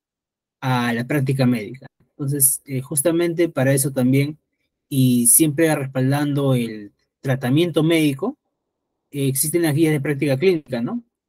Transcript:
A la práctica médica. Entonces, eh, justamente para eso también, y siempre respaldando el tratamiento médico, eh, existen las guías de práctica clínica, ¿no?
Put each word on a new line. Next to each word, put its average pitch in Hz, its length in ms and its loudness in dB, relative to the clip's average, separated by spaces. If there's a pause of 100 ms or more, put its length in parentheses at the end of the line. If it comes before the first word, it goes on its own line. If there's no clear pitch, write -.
(600)
A 123 320 0
la 120 160 -4
práctica 135 380 0
médica. 120 420 -2 (220)
Entonces, 143 560 -2
eh, 131 160 -6
justamente 165 640 0
para 135 260 0
eso 135 200 0
también, 135 440 2 (520)
y 127 360 4
siempre 160 480 2
respaldando 139 800 0
el 110 380 -4 (280)
tratamiento 139 600 0
médico, 160 560 0 (720)
eh, 139 180 -2
existen 151 360 -2
las 156 100 0
guías 156 180 2
de 151 100 0
práctica 143 360 -2
clínica, 156 440 0
¿no? 226 220 -4 (260)